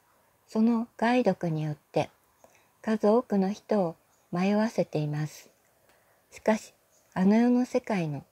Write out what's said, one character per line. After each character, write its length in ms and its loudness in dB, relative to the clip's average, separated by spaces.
そ 140 -2
の 340 0
害 280 2
毒 260 0
に 120 -2
よ 100 -4
っ 40 -10
て 160 -2
数 260 0
多 140 4
く 140 -4
の 160 0
人 280 -2
を 160 -2
迷 220 0
わ 140 2
せ 160 -2
て 140 -4
い 100 -2
ま 180 -4
す。 240 -18
し 100 -20
か 160 0
し、 160 -14
あ 100 0
の 120 4
世 140 4
の 140 2
世 160 -2
界 280 -4
の 240 -8